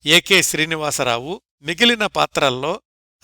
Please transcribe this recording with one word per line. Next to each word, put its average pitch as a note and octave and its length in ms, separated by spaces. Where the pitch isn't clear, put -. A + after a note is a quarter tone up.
ఏకే E3+ 360
శ్రీనివాసరావు, D3+ 1000
మిగిలిన G#3+ 440
పాత్రల్లో D3 760